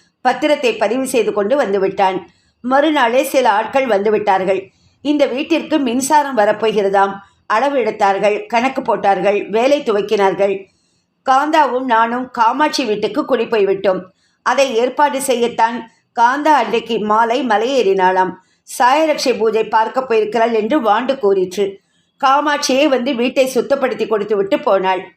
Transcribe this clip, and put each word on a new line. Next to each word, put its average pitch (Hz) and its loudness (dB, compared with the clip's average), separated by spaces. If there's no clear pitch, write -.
பத்திரத்தை 285 0
பதிவு 247 -2
செய்து 214 0
கொண்டு 214 0
வந்துவிட்டான். 190 -2
மறுநாளே 269 2
சில 254 0
ஆட்கள் 226 0
வந்துவிட்டார்கள். 196 0
இந்த 294 0
வீட்டிற்கு 285 -2
மின்சாரம் 269 0
வரப்போகிறதாம். 208 0
அளவு 269 0
எடுத்தார்கள், 208 0
கணக்கு 247 -2
போட்டார்கள், 196 0
வேலை 247 2
துவக்கினார்கள். 202 0
காந்தாவும் 269 2
நானும் 240 0
காமாட்சி 269 0
வீட்டுக்கு 220 -2
குடி 226 -2
போய்விட்டோம். 196 0
அதை 254 0
ஏற்பாடு 254 0
செய்யத்தான் 233 0
காந்தா 277 2
அன்றைக்கு 226 0
மாலை 226 0
மலையேறினாளாம். 196 2
சாயரட்சை 277 2
பூஜை 220 0
பார்க்க 226 -2
போயிருக்கிறாள் 226 0
என்று 220 0
வாண்டு 233 0
கூறிற்று. 196 -2
காமாட்சியே 285 2
வந்து 254 0
வீட்டை 254 0
சுத்தப்படுத்தி 226 -2
கொடுத்து 208 -2
விட்டு 196 0
போனாள். 185 0